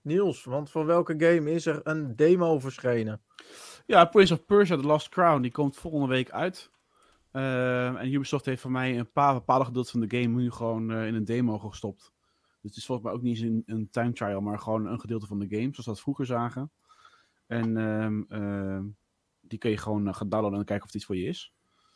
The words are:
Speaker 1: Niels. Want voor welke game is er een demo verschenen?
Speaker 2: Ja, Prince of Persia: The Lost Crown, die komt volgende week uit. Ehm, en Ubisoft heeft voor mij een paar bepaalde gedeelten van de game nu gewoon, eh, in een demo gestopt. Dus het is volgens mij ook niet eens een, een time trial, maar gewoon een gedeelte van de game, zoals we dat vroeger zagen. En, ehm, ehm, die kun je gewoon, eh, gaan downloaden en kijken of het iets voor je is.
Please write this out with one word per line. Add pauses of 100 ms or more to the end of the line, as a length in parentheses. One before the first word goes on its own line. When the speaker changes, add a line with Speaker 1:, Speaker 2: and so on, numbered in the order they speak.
Speaker 1:
Niels.
Want
voor
welke
game
is
er
een
demo
verschenen? (640)
Speaker 2:
Ja,
Prince
of
Persia:
The
Lost
Crown,
die
komt
volgende
week
uit. (640)
Ehm,
en
Ubisoft
heeft
voor
mij
een
paar
bepaalde
gedeelten
van
de
game
nu
gewoon,
eh,
in
een
demo
gestopt. (480)
Dus
het
is
volgens
mij
ook
niet
eens
een,
een
time
trial,
maar
gewoon
een
gedeelte
van
de
game,
zoals
we
dat
vroeger
zagen. (760)
En,
ehm,
ehm, (560)
die
kun
je
gewoon,
eh,
gaan
downloaden
en
kijken
of
het
iets
voor
je
is. (420)